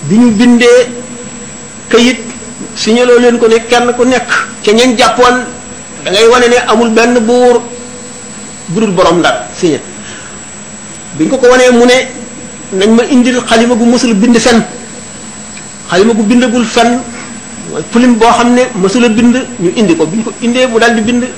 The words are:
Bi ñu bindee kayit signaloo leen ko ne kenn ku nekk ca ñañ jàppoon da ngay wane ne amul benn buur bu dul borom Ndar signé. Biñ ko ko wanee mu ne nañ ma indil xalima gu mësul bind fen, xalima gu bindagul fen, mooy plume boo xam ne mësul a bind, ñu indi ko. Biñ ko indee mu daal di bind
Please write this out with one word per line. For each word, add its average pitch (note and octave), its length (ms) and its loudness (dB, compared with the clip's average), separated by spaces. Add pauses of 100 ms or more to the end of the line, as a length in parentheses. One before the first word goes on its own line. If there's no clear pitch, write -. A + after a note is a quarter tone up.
Bi D#3 140 0
ñu A#3+ 140 4
bindee A#3+ 560 4 (1000)
kayit A#3+ 280 2 (580)
signaloo A#3+ 440 2
leen A#3+ 200 2
ko A#3 80 2
ne A3+ 100 4 (120)
kenn A#3+ 260 0
ku B3 100 0
nekk B3+ 240 -2 (340)
ca G#3 80 2
ñañ A#3 260 2
jàppoon A#3+ 380 4 (680)
da D#3 80 -4
ngay G#3+ 160 4
wane A#3+ 220 4
ne A#3+ 80 2 (100)
amul A3+ 220 2
benn A#3 300 2
buur A#3+ 420 2 (1040)
bu E3+ 120 -4
dul A3 120 0
borom F3 280 2
Ndar C#3+ 260 -2 (120)
signé. D#3 220 0 (1400)
Biñ - 120 0
ko C4 80 -2
ko B3 100 4
wanee B3+ 240 6
mu A#3+ 140 4
ne B3 120 4 (760)
nañ F#3+ 220 2
ma A#3 80 4
indil B3 420 2
xalima A#3 300 2
gu A3+ 100 0
mësul A#3 300 2
bind A#3 240 2
fen, A#3 240 2 (1300)
xalima G3+ 240 2
gu A3 100 0
bindagul A#3+ 420 2
fen, A#3+ 340 0 (720)
mooy D#3+ 200 -6
plume A#3+ 260 4
boo A3+ 160 4
xam A#3+ 220 2
ne B3 80 2 (120)
mësul G3 300 0
a A#3+ 40 4
bind, A#3 260 2 (240)
ñu F3+ 160 0
indi F#3+ 200 2
ko. D#3+ 120 0
Biñ G#3+ 160 -4
ko A#3 80 -6 (100)
indee A#3+ 240 0
mu A3+ 140 0
daal A3+ 160 2
di A3+ 60 0
bind A#3+ 220 -2 (140)